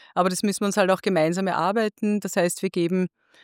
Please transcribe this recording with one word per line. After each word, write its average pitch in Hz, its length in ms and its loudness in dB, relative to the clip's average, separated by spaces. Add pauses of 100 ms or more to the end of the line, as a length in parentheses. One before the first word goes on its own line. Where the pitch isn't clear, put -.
(140)
aber 185 140 2
das 180 140 -2
müssen 202 180 -2
wir 208 60 0
uns 196 100 -2
halt 190 140 4
auch 185 100 2
gemeinsam 175 460 0
erarbeiten. 208 760 -2
Das - 160 -6
heißt, 175 240 0
wir 190 80 -2
geben 180 380 0 (380)